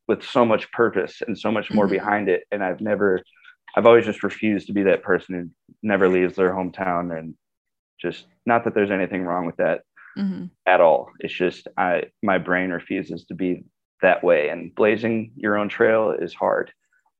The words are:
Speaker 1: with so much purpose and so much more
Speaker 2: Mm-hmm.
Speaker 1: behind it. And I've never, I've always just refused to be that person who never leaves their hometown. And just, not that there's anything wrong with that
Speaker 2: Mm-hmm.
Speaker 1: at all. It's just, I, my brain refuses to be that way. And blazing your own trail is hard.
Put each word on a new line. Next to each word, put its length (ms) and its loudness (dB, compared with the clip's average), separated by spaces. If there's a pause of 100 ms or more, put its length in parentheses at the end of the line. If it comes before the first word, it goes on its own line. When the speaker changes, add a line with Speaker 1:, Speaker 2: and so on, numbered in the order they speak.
Speaker 1:
with 160 -2
so 220 2
much 260 0
purpose 540 -2
and 120 -6
so 140 -4
much 180 -4
more 140 2
Speaker 2:
Mm-hmm. 80 2
Speaker 1:
behind 380 0
it. 200 0
And 140 -4
I've 160 -4
never, 400 0 (560)
I've 100 2
always 200 8
just 160 -6
refused 460 -2
to 40 -8
be 120 0
that 180 2
person 320 -2
who 160 -8 (320)
never 260 2
leaves 280 2
their 160 2
hometown. 640 -4
And 180 -12 (640)
just, 260 -8 (200)
not 180 2
that 100 -2
there's 160 2
anything 340 -2
wrong 220 -4
with 100 -8
that 260 -2 (360)
Speaker 2:
Mm-hmm. 260 -6 (220)
Speaker 1:
at 160 4
all. 260 4 (120)
It's 120 -8
just, 360 -4 (100)
I, 260 0 (180)
my 140 0
brain 320 -2
refuses 580 -8
to 80 -14
be 300 -4 (380)
that 200 4
way. 280 2
And 240 -10
blazing 640 0
your 200 -2
own 140 -2
trail 400 2
is 240 -4
hard. 360 -2 (500)